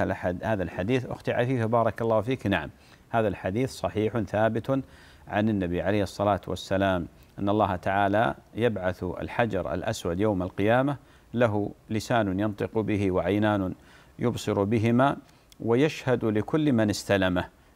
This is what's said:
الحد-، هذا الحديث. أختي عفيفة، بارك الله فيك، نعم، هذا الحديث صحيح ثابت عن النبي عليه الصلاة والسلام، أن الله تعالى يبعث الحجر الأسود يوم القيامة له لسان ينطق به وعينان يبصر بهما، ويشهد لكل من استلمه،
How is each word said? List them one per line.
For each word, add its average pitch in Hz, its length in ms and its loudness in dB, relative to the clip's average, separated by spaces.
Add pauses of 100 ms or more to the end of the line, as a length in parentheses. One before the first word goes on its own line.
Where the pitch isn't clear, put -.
الحد-، 92 440 -2
هذا 101 180 -2
الحديث. 101 440 -2
أختي 117 260 -6
عفيفة، 120 340 0
بارك 113 360 0
الله 113 180 2
فيك، 120 260 -4
نعم، 80 240 0 (400)
هذا 113 180 2
الحديث 101 420 -2
صحيح 107 480 -2
ثابت 113 640 0 (480)
عن 104 200 0
النبي 90 340 0
عليه 101 200 2
الصلاة 101 440 0
والسلام، 95 600 0 (320)
أن 98 100 -2
الله 98 280 2
تعالى 101 580 0 (200)
يبعث 95 500 -2
الحجر 90 680 -4
الأسود 92 460 -4
يوم 104 220 2
القيامة 120 540 2 (380)
له 104 360 2 (200)
لسان 104 500 0
ينطق 104 380 -2
به 101 320 0
وعينان 95 640 2 (440)
يبصر 104 460 0
بهما، 120 520 2 (440)
ويشهد 127 640 0
لكل 123 480 0
من 110 180 4
استلمه، 95 580 0 (280)